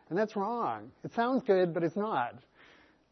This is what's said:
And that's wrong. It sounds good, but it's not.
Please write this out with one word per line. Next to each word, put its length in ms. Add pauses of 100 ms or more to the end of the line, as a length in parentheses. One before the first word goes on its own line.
And 100
that's 180
wrong. 540 (140)
It 100
sounds 280
good, 300
but 100
it's 140
not. 380 (760)